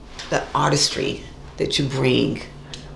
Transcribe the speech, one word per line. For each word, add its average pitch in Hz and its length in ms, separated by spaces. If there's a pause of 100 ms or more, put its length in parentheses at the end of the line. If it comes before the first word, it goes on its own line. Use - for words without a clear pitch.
(300)
the 147 120 (120)
artistry - 680 (360)
that - 200
you 147 80
bring, 123 540 (560)